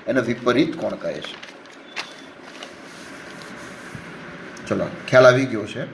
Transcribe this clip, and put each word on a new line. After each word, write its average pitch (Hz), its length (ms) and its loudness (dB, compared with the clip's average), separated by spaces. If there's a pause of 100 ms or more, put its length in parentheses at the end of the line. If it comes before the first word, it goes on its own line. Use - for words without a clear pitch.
એને 131 140 2
વિપરીત 120 600 2
કોણ - 220 -4
કહે 80 100 -4
છે. - 220 -10 (3250)
ચલો, 92 180 0 (220)
ખ્યાલ 127 180 12
આવી 127 200 10
ગયો 110 200 -2
છે. 127 160 -6 (120)